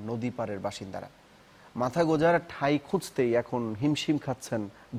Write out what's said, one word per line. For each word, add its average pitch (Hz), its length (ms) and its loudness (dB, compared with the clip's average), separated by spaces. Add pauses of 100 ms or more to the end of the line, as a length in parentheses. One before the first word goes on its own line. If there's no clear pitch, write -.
নদী 117 220 -2
পাড়ের 104 300 -6
বাসিন্দারা। 95 500 -8 (680)
মাথা 127 280 2
গোজার 160 360 4 (100)
ঠাঁই 143 300 0
খুঁজতেই 131 560 0
এখন 120 460 0
হিমশিম 147 360 2
খাচ্ছেন 120 520 -4 (300)